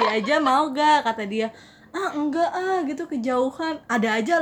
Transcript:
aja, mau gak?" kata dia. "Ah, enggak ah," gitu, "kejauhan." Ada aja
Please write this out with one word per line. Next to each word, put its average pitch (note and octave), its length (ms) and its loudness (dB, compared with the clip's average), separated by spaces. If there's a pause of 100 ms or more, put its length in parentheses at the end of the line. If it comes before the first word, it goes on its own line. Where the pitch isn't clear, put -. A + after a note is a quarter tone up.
aja, A3 320 0
mau D4 320 2
gak?" C#4+ 400 2
kata A3 160 -2
dia. A3 240 -4 (400)
"Ah, F#4 240 -6
enggak D4+ 400 0
ah," F#4 320 0
gitu, D4+ 240 -6
"kejauhan." C4 800 -2
Ada A3+ 320 0
aja B3 100 -2 (100)